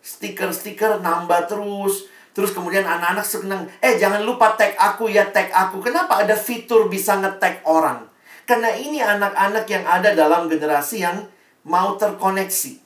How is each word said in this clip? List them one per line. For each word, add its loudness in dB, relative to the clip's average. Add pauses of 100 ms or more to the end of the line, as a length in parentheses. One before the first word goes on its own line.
Stiker-stiker -4
nambah 0
terus. -4 (240)
Terus -2
kemudian -2
anak-anak -2
senang, -6 (160)
"Eh, 4
jangan 2
lupa 4
tag 2
aku 2
ya, 4
tag 2
aku." 0
Kenapa 2
ada 2
fitur 2
bisa 0
nge-tag -2
orang? 2 (400)
Karena 2
ini -6
anak-anak 0
yang -4
ada 2
dalam 4
generasi -2
yang -4 (400)
mau 0
terkoneksi. -2